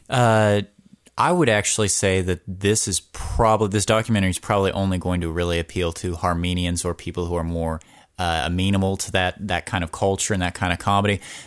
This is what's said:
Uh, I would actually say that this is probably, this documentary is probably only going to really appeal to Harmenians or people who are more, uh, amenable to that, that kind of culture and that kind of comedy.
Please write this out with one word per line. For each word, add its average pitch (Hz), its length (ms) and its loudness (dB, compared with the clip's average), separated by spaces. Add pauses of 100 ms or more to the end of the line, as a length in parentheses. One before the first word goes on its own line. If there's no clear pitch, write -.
(100)
Uh, 110 520 4 (540)
I 147 160 2
would 170 160 4
actually 107 400 2
say 95 320 2
that 90 260 -2
this 98 400 0
is 98 140 -2
probably, 110 680 2
this 101 180 0
documentary 110 440 2
is 90 80 -4
probably 98 340 2
only 95 260 0
going 90 240 -2
to 82 80 -2
really 85 280 0
appeal 85 360 -2
to 90 200 -6
Harmenians 87 680 0
or 87 100 -2
people 85 320 -6
who 85 100 -4
are 82 80 -2
more, 82 360 -4 (380)
uh, 82 260 0
amenable 95 540 0
to - 140 -8
that, 92 220 0 (120)
that 90 200 -4
kind 92 160 -4
of 82 100 -6
culture 98 420 -2
and 92 80 0
that 87 120 -2
kind 90 180 -2
of 87 60 -2
comedy. 101 420 0 (260)